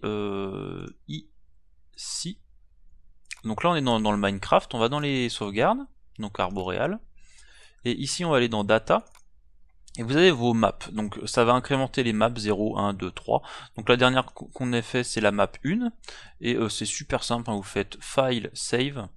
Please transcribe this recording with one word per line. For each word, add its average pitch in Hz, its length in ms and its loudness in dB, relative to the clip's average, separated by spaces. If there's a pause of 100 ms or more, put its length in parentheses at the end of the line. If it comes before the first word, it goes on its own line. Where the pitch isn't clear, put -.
euh, 98 800 -4 (200)
ici. - 1300 -12 (1040)
Donc 110 200 -4
là, 175 80 4
on 175 40 2
est 151 60 0
dans, 120 180 4
dans 107 140 2
le 101 40 0
Minecraft, 101 560 0
on 120 60 -2
va 113 80 4
dans 147 140 -2
les 135 260 0
sauvegardes, 123 580 0 (340)
donc 107 200 -8
arboréal. 98 600 -2 (840)
Et 120 100 -2
ici, 139 300 -4
on 170 60 0
va 143 80 4
aller 120 100 4
dans 107 160 0
Data. 107 400 4 (960)
Et 117 60 -6
vous 120 120 0
avez 175 160 8
vos 120 220 4
maps, 107 260 2 (140)
donc 107 320 -6
ça - 180 4
va 117 80 6
incrémenter 131 520 2
les 117 100 0
maps 113 240 2
zéro, 104 400 0
un, 101 160 0
deux, 95 180 -6
trois. - 300 0 (340)
Donc 110 140 0
la 123 80 6
dernière 127 360 4
qu-, - 200 -16
qu'on 123 180 -4
ait 117 100 0
fait, 123 220 -2
c'est - 160 -6
la 104 140 4
map 101 180 2 (120)
une. 226 280 -2 (480)
Et, 120 160 -2
euh, 110 140 0
c'est - 160 -6
super - 400 -4
simple, 117 240 -2
hein, 107 60 -2
vous 98 80 -4
faites - 380 -4
File, 127 520 0
Save. 131 640 -4